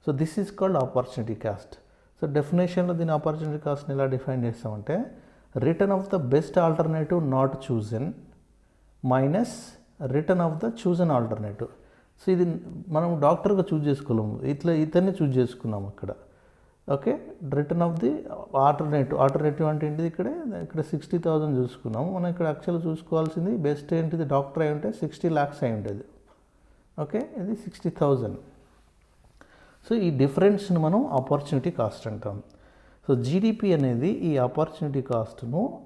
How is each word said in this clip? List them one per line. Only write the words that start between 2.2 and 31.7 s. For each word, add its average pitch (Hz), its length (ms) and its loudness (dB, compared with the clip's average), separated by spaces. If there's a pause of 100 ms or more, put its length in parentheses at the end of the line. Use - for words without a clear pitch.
డెఫినేషన్‌లో 175 600 2
దీని 165 180 0
ఆపర్చునిటీ 151 540 -2
కాస్ట్‌ని 143 300 -2
ఎలా 135 100 2
డిఫైన్ 127 400 -2
చేస్తామంటే, 113 680 -4 (440)
return 170 420 2
of 196 160 -2
the 185 80 0 (120)
best 151 200 2 (140)
alternative 160 560 2 (120)
not 135 160 4 (160)
chosen 113 380 -2 (1080)
minus 147 380 2 (640)
return 175 340 2
of 160 140 -2
the 226 80 -2 (120)
chosen 175 340 2
alternative. 113 560 -4 (480)
So, 190 100 0
ఇది 175 300 2 (280)
మనం 170 300 0
డాక్టర్గా 175 440 4 (100)
చూస్ 151 140 0
చేసుకోలేము, 113 560 0
ఇట్లా 143 300 0
ఇతన్ని 160 380 4
చూస్ 151 260 2
చేసుకున్నాం 110 500 0
ఇక్కడ. 104 240 -10 (840)
ఓకే, 226 260 0 (300)
return 147 380 0
of 165 160 -2
the - 80 2 (500)
alternative. 147 560 2
ఆల్టర్నేటివ్ 147 500 2
అంటే 151 200 0
ఏంటిది? 156 200 -2
ఇక్కడ, 185 200 -4 (360)
ఇక్కడ 160 180 -6
సిక్స్టీ 151 360 -4
థౌజండ్ 156 400 2
చూసుకున్నాము. 123 580 -2
మనం 180 120 0
ఇక్కడ 175 180 0
యాక్చువల్‌గా 165 440 -2
చూసుకోవాల్సింది 160 680 0
బెస్ట్ 147 360 0
ఏంటిది? 165 320 0
డాక్టర్ 139 380 0
అయి 151 80 2
ఉంటే 151 200 -2
సిక్స్టీ 156 380 -4
లాఖ్స్ 143 340 0
అయి 117 100 0
ఉండేది. 104 300 -6 (1000)
ఓకే, 220 360 -4
ఇది 208 180 -4
సిక్స్టీ - 340 -8
థౌజండ్. 131 480 0 (1500)
So, - 120 -2
ఈ 175 200 2
డిఫరెన్స్‌ని 180 600 4
మనం 185 280 2
ఆపర్చునిటీ 143 640 0